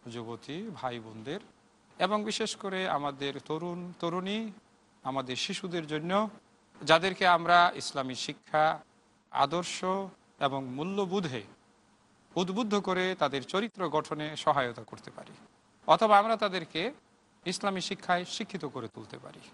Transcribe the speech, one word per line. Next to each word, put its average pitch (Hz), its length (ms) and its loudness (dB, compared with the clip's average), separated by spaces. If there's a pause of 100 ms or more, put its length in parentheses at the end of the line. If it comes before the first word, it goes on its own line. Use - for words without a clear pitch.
(120)
যুবতী 117 640 -10
ভাই 120 240 -6
বোনদের 113 400 -10 (600)
এবং 208 240 2
বিশেষ 214 320 -2
করে 190 340 -4
আমাদের 139 500 -2
তরুণ 175 600 -6
তরুণী, 190 520 -4 (520)
আমাদের 131 320 -4
শিশুদের 175 520 -6
জন্য, 175 420 0 (540)
যাদেরকে 170 440 6
আমরা 175 480 8
ইসলামী 131 400 -4
শিক্ষা, 156 640 0 (520)
আদর্শ 147 540 0 (540)
এবং 135 260 0
মূল্যবোধে 165 760 -2 (920)
উদ্বুদ্ধ 202 440 0
করে 185 360 0
তাদের 139 280 0
চরিত্র 190 460 -2
গঠনে 151 460 -2
সহায়তা 127 480 0
করতে - 280 -16
পারি, - 220 -18 (540)
অথবা 208 300 8
আমরা 220 200 6
তাদেরকে 185 560 -2 (520)
ইসলামী 190 360 -2
শিক্ষায় 180 440 -2
শিক্ষিত 196 400 -8
করে 123 220 -8
তুলতে 110 300 -14
পারি। - 220 -18 (140)